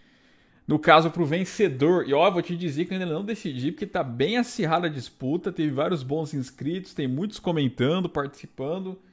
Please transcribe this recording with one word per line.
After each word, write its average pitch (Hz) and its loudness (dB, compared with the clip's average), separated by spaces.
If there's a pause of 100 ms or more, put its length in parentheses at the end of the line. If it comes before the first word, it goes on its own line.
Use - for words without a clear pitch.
(640)
no 151 2
caso, 165 8
pro 170 0
vencedor. 160 2
E 135 0
ó, 170 6
vou 175 0
te 175 -4
dizer 170 -4
que 190 -6
eu 185 -2
ainda 180 -4
não 175 -4
decidi, 156 -4
porque - -8
tá 185 -2
bem 135 0
acirrada 175 0
a - -4
disputa, 147 -6
teve 156 -2
vários 151 0
bons 147 -4
inscritos, 147 -6
tem 143 -4
muitos 156 -4
comentando, 156 0
participando. 156 -6 (140)